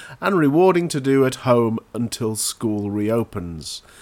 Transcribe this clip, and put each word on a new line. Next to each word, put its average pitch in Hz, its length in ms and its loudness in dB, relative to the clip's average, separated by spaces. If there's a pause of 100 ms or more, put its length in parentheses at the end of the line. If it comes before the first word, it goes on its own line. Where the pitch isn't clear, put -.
(200)
and 190 180 0
rewarding 170 480 4
to 151 140 -4
do 135 260 4
at 127 100 -2
home 117 440 2 (120)
until 113 440 -4
school 104 520 -4
reopens. 101 920 -4 (200)